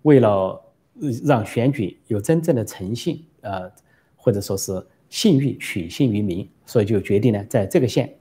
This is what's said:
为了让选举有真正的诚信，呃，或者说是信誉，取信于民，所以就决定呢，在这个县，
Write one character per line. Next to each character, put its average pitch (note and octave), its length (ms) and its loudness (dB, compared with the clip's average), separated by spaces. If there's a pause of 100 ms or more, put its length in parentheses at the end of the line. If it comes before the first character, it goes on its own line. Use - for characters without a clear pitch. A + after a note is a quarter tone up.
为 D3 160 8
了 G2+ 420 2 (640)
让 A2+ 220 2
选 A#2+ 240 0
举 A2 380 -6
有 G#2+ 120 -2
真 D#3+ 220 0
正 E3 140 0
的 G#2+ 80 -2
诚 G2 280 -10
信， B2+ 320 -8 (180)
呃， F#2 280 -10 (460)
或 - 160 0
者 G2+ 80 0
说 G2 160 -6
是 F#2+ 280 -6 (240)
信 E3+ 300 2
誉， C#3 200 -2
取 E2+ 300 -8
信 B2 240 0
于 G#2 80 0
民， G2 280 -4 (160)
所 - 180 0
以 - 20 4
就 G2+ 160 0
决 G2+ 200 0
定 A#2 120 4
呢， G2+ 160 -4
在 G#2+ 160 0
这 E3 140 0
个 C3 80 2
县， A2+ 340 -2